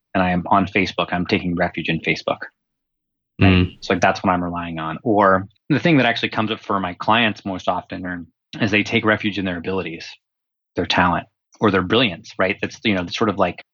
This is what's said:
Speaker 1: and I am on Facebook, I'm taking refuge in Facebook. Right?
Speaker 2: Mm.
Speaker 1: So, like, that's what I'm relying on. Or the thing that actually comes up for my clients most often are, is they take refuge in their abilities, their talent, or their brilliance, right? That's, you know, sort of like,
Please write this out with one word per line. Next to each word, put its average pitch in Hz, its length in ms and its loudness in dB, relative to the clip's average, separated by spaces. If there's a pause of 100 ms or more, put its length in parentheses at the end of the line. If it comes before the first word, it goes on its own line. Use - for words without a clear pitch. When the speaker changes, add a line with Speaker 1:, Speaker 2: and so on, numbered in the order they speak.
(160)
Speaker 1:
and 95 80 2
I 90 80 2
am 90 160 0
on 101 180 4
Facebook, 92 460 -2
I'm 90 140 -2
taking 90 300 0
refuge 85 340 -4
in 80 100 -2
Facebook. - 400 -2 (1000)
Right? 95 100 8
Speaker 2:
Mm. 90 300 2
Speaker 1:
So, - 140 -2
like, 90 60 -2
that's 95 220 2
what 92 80 2
I'm 90 120 0
relying 85 360 -6
on. 78 240 -6
Or 98 460 4 (180)
the 135 120 2
thing 165 180 4
that 127 80 4
actually 113 240 0
comes 107 220 -2
up 107 100 -6
for 101 180 -2
my 90 140 -4
clients 110 500 0
most 92 240 -6
often 101 380 -6
are, 90 200 -8 (360)
is 104 100 0
they 104 120 2
take 113 200 0
refuge 107 340 0
in 95 60 -2
their 90 140 -4
abilities, 82 520 -6 (680)
their 87 80 0
talent, 90 420 0 (320)
or 110 120 2
their 95 100 2
brilliance, 101 560 -2
right? 98 240 0
That's, - 220 -8
you 110 100 0
know, 87 140 -2
sort 107 240 0
of 92 80 -4
like, 90 240 0 (100)